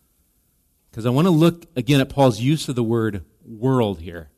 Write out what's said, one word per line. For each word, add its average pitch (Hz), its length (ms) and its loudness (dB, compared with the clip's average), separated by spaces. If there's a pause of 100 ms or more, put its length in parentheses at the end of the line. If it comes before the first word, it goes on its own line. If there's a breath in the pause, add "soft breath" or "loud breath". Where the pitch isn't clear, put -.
(920)
'Cause 113 140 -12
I 123 40 2
wanna 156 220 2
look 170 340 2 (100)
again 135 240 2
at 135 100 0
Paul's 127 300 2
use 147 300 -2
of 127 60 -6
the 123 80 -2
word 110 400 -2 (220)
world 113 540 -2
here. 85 380 -14